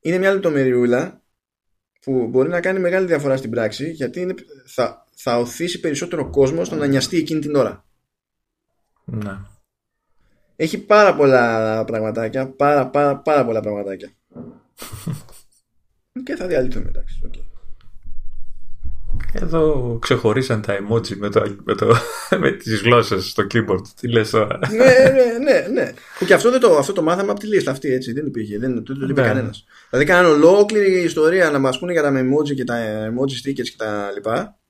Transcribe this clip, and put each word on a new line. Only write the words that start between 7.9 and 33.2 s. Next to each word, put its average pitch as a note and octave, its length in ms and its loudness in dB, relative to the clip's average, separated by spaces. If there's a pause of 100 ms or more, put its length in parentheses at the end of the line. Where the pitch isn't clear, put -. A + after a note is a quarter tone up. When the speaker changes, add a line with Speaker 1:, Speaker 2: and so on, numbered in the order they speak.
Speaker 2:
Ναι. G#2 340 -10 (1160)
Speaker 1:
Έχει E3 280 -4
πάρα G#3 320 6
πολλά A2+ 680 2
πραγματάκια, A2+ 680 -4
πάρα, C#3+ 380 2
πάρα, C#3+ 300 0
πάρα D3 260 2
πολλά A2+ 160 -2
πραγματάκια. G2+ 520 -8
Speaker 2:
<laughs> - 40 -20 (2000)
Speaker 1:
Και E4 120 -8
θα F#3 100 -8
διαλυθούμε, C3 420 0
εντάξει, - 360 -2
οκ. - 80 -6 (2000)
Speaker 2:
Εδώ D3+ 680 0
ξεχωρίσαν A#2 640 0
τα G2+ 180 -4
emoji G#2 360 -2
με G2+ 140 -6
το, G#2 340 0
με G#2 100 -2
το, G#2+ 200 2 (200)
<laughs> - 260 -2
με C#2 120 2
τις A2 280 -6
γλώσσες A2+ 480 2
στο G2+ 240 -2
keyboard. G2 300 0 (180)
Τι A#2+ 80 -6
λες A2+ 220 0
τώρα; G#2 280 0 (120)
Speaker 1:
Ναι, C4 400 6
ναι, B3 280 2
ναι, C4+ 340 2
ναι. C4 200 -2 (260)
Που F3+ 60 -2
και F#3 100 6
αυτό G3 160 4
δεν B3+ 100 2
το, F#3+ 160 6
αυτό D3 160 0
το F3+ 100 -2
μάθαμε F3+ 280 0
από G3+ 100 -4
τη G#3+ 60 -12
λίστα F#3 240 0
αυτή, C#3 220 -4
έτσι. B2+ 200 -4
Δεν C#3+ 140 -6
υπήρχε, G#2 320 -8
δεν, A#2+ 260 -4
το, C3+ 140 -10
το C3+ 100 -6
είπε C#3+ 120 0
Speaker 2:
Ναι. B2 60 2
Speaker 1:
κανένας. A2+ 380 -4 (260)
Δηλαδή, C#3 180 2
κάνανε F3 260 6
ολόκληρη F#3+ 680 6
ιστορία E3 480 2
να D3 80 0
μας C3 200 0
πούνε F3+ 140 -6
για D#3+ 100 2
τα C#3+ 120 2
emoji C#3 400 0
και B2 100 -6
τα A2 440 -4
emoji B2+ 400 -6